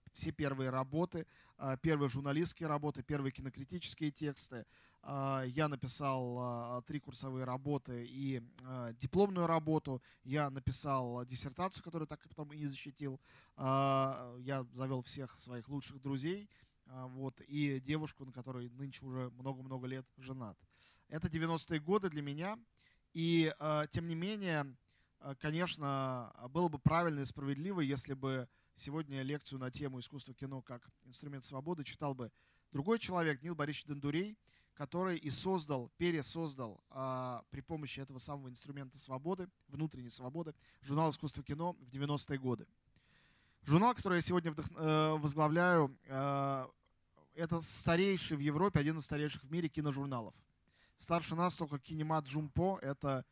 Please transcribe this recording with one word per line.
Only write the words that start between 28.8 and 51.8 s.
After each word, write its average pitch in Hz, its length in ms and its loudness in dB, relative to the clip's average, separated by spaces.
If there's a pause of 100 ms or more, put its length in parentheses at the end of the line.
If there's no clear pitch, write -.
лекцию 139 380 -4
на 127 100 -4
тему 131 300 -6
искусства 131 340 -12
кино 135 300 -8
как - 260 -14 (140)
инструмент 135 420 -12
свободы 147 380 -4
читал 139 320 -4
бы 123 160 -8 (400)
другой 185 260 4
человек, 165 460 2
Нил 175 100 -6
Борисович 147 320 -2
Дондурей, 147 500 -2 (380)
который 170 460 -2
и 151 100 -4
создал, 147 680 0
пересоздал, 147 920 0
э, 131 520 -4 (100)
при 135 100 -8
помощи 151 380 -6
этого 135 180 -10
самого 139 320 -8
инструмента 139 480 -12
свободы, 156 500 -4 (200)
внутренней 139 420 -4
свободы, 147 460 -6 (260)
журнал 151 300 4
«Искусство 143 320 -6
кино» 165 300 -2
в 131 180 -20
девяностые 139 480 -2
годы. 127 260 0 (960)
Журнал, 190 320 8
который 185 220 2
я 170 60 4
сегодня 170 300 2
вдох-, 151 240 -6
э, 156 440 6
возглавляю, 151 760 6 (120)
э, 139 600 0 (680)
это 165 260 0
старейший 170 760 4
в - 20 0
Европе, 151 400 4
один 156 180 2
из 147 80 -4
старейших 147 380 -2
в 131 80 -14
мире 165 180 0
киножурналов. 139 640 -2 (640)
Старше 165 400 0
нас 175 220 4
только 147 220 -2
Кинемат 156 460 0